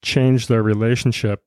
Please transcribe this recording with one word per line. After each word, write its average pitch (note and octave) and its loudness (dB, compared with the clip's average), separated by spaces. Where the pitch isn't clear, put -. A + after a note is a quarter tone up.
change B2+ 0
their A2+ 2
relationship A2 -2